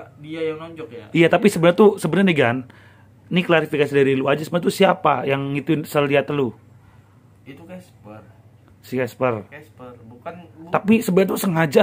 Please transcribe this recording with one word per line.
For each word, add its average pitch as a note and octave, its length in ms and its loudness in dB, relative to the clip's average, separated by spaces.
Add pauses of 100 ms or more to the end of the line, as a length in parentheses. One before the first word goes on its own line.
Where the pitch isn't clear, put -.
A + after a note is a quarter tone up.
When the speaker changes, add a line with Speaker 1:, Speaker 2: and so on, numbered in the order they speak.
(160)
Speaker 1:
dia D#3 280 -14
yang D#3 120 -4
nonjok D#3+ 320 -14
ya? A2 220 -18
Speaker 2:
Iya, E3 160 4
tapi F3 240 2
sebenarnya F3 260 2
tuh, G#3+ 220 6
sebenarnya F#3 320 2
nih, D3 80 0
Gan, B2 180 2 (720)
ini F3 160 0
klarifikasi D3+ 480 0
dari C3+ 240 2
lu C3+ 160 -2
aja, D3 80 2
sebenarnya E3+ 320 -4
tuh - 60 -8
siapa F3+ 380 2 (100)
yang C#3 260 -4
ngituin D3 320 -2
seliat C#3+ 480 0
lu? C3+ 240 -2 (880)
Speaker 1:
Itu C#3 240 -20
Casper. E3 560 -20 (560)
Speaker 2:
Si - 160 -14
Casper. A#2+ 560 -4
Speaker 1:
Casper, B2 560 -20
bukan, - 280 -16 (220)
bu- - 140 -18
Speaker 2:
Tapi A3 320 2
sebenarnya F#3+ 320 2
tuh - 80 -8
sengaja E3 400 2